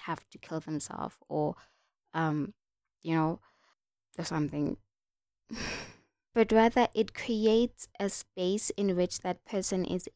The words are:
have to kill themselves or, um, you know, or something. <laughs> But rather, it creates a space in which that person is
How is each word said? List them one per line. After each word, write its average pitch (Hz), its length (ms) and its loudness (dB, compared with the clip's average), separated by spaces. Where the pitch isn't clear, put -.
have - 260 -8
to - 80 -20
kill 160 220 -8
themselves - 560 -8
or, 151 260 -2
um, 156 400 -2
you 165 120 -2
know, 156 260 0
or 170 80 -6
something. 147 540 -2
<laughs> 226 60 -10
But 220 180 4
rather, 233 420 6
it 214 200 0
creates 220 760 2
a 202 120 -2
space 185 600 -2
in 196 240 2
which 180 260 0
that 180 260 -6
person 185 400 -2
is 180 300 -4